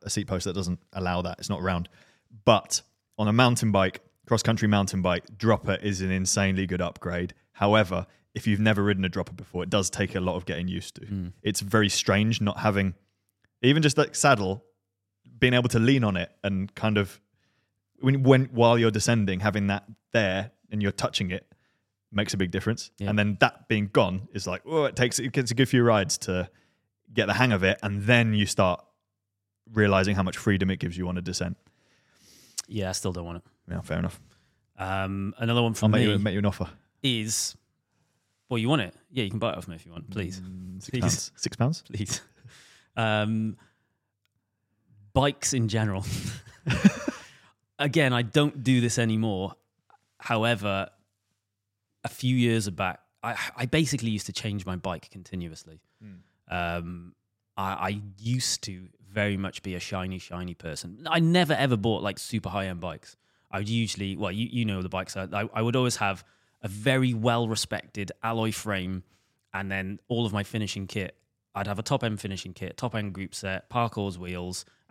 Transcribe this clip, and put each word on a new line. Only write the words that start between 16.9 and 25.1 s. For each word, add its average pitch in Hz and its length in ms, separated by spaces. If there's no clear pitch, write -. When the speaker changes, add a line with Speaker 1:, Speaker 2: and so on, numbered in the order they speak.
Speaker 1:
of, 98 240
when, 135 240
when, 131 220
while 117 340
you're 113 120
descending, 104 480
having 101 280
that 98 180
there 98 400
and 107 100
you're 101 100
touching - 400
it 95 140
makes 101 220
a 101 40
big 92 140
difference. 107 460
Speaker 2:
Yeah. 101 140
Speaker 1:
And 104 80
then 104 200
that - 300
being 104 240
gone 95 400
is 101 140
like, 90 180
oh, 156 200
it 123 100
takes, 123 240